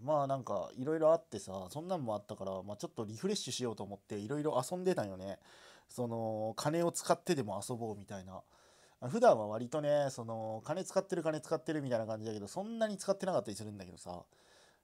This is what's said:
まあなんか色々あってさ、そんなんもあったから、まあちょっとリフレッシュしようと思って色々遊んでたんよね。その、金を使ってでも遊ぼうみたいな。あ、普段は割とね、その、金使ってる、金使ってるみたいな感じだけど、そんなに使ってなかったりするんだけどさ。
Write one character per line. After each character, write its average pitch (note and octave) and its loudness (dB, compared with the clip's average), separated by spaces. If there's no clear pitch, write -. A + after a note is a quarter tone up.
ま C#3+ 2
あ C#3 0
な C3+ 2
ん B2+ -4
か G2+ -2
色 D3+ 0
々 D#3+ 8
あ - 8
っ E3 -2
て - -6
さ、 F#2+ -6
そ C#3 -8
ん E3+ -8
な F#3 0
ん D3+ -2
も A2 0
あ G#2 0
っ G#2 -6
た G#2+ -8
か - -6
ら、 F#2+ -4
ま G2+ -10
あ - -8
ち - -8
ょ - -6
っ - -12
と A2+ -4
リ G#2+ -8
フ F3+ -2
レ G3+ 2
ッ - -2
シ - -6
ュ - -4
し B2 -2
よ A#2+ 0
う G#2+ -4
と G#2 -6
思 G2 -8
っ - -16
て - -8
色 G#2+ -2
々 D3 2
遊 F3+ -2
ん F3+ -4
で F#3 4
た A#2+ 0
ん G#2 -2
よ F#2+ -6
ね。 F#2+ -8
そ A#2+ -4
の、 A2 -2
金 E3 2
を E3+ 4
使 - 2
っ E3 4
て - 2
で C3+ 0
も G2+ -2
遊 B2+ -4
ぼ A2+ -4
う - -6
み G2 -14
た G2 -8
い F#2 -12
な。 F#2 -12
あ、 B2 -4
普 G3+ 2
段 F#3 12
は G#2+ 0
割 A#2 -4
と D#3 0
ね、 D3 4
そ B2 -8
の、 A2 -4
金 F3 -2
使 - 2
っ - 0
て F#3 -2
る、 E3+ 0
金 D#3 2
使 - -2
っ D3+ -2
て - -2
る D#3 0
み C3+ -2
た A#2+ 4
い A2 4
な A2+ 0
感 A2 -4
じ A2 -6
だ A2 -2
け G#2+ -4
ど、 G2+ -8
そ F3+ -6
ん A3+ -6
な A3 2
に G3 -4
使 - -6
っ G3 4
て G3 -4
な F#3 0
か D#3 4
っ G2+ -2
た A2 -6
り G2 -4
す G#2 -8
る G#2+ -6
ん G#2 -10
だ F#2+ -10
け F#2 -14
ど E2 -16
さ。 F2 -10